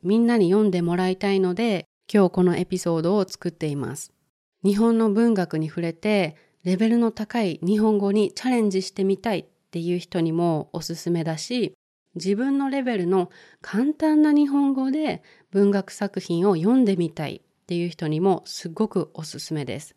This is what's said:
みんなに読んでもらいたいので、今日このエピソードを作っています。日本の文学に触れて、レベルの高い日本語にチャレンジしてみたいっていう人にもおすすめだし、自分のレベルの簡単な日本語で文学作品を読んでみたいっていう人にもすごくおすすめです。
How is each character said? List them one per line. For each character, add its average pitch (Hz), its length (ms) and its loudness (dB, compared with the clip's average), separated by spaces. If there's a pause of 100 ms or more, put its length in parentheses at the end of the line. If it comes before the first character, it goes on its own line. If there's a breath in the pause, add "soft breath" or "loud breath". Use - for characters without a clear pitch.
み 202 160 2
ん 233 80 4
な 240 100 2
に 180 140 4
読 214 160 4
ん 196 40 2
で 175 120 0
も 170 140 0
ら 185 120 0
い 185 80 -2
た 196 160 -2
い 190 60 2
の 180 160 0
で、 208 300 -2 (280)
今 208 120 6
日 175 60 4
こ 185 120 0
の 175 140 4
エ 180 80 -2
ピ 185 140 -4
ソ 165 200 -2
ー 156 40 -2
ド 185 140 0
を 190 120 0
作 - 220 -8
っ - 20 -6
て 160 140 -8
い 143 100 -4
ま 135 180 -6
す。 - 180 -16 (520)
日 202 120 2
本 226 220 4
の 220 120 2
文 226 240 2
学 165 240 -2
に 156 100 -2
触 170 140 -6
れ 165 100 -2
て、 190 440 0 (280 soft breath)
レ 180 120 0
ベ 220 140 2
ル 233 80 4
の 226 140 2
高 220 300 -4
い 180 200 -2
日 202 160 2
本 214 200 4
語 196 120 0
に 208 220 2
チ - 120 -12
ャ 262 60 0
レ 240 100 2
ン 208 100 2
ジ 185 120 -2
し - 80 -12
て 190 140 -4
み 190 120 0
た 208 180 -4
い 160 60 -4
っ - 60 -14 (240)
て 170 80 -8
い 175 160 -2
う 180 40 -2
人 170 220 -6
に 160 120 0
も 165 400 -2
お 170 80 -6
す 170 160 -8
す 170 140 -6
め 170 140 0
だ 160 140 -4
し、 240 360 -4 (420)
自 185 180 -2
分 269 240 0
の 277 120 -2
レ 269 120 -2
ベ 240 160 -2
ル 175 80 -2
の 185 240 0 (300 loud breath)
簡 262 320 -2
単 302 300 2
な 302 100 4
日 294 160 4
本 277 240 2
語 262 180 -2
で 269 320 -4 (280 soft breath)
文 202 200 4
学 196 200 -2
作 196 300 -6
品 175 280 0
を 190 80 4
読 208 200 2
ん 254 80 4
で 196 120 2
み 170 140 -2
た 151 180 -8
い - 80 -10
っ - 300 -20
て 175 100 -4
い 175 100 -2
う - 20 -6
人 170 200 -6
に 156 120 -2
も 185 260 2
す - 220 -12
ご 208 200 -2
く - 260 -4
お 156 80 -12
す 151 160 -14
す - 160 -8
め 147 100 -4
で 120 160 -8
す。 - 160 -20